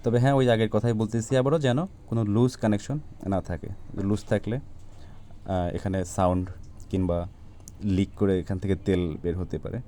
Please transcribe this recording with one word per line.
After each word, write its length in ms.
তবে 140
হ্যাঁ, 140
ওই 180
আগের 180
কথাই 240
বলতেছি 440
আবারও, 220
যেন 280
কোনো 380
লুজ 320
কানেকশন 420
না 140
থাকে। 280
লুজ 300
থাকলে, 320
আহ, 1200
এখানে 280
সাউন্ড 460
কিংবা 380
লিক 320
করে 220
এখান 200
থেকে 160
তেল 480
বের 140
হতে 220
পারে। 300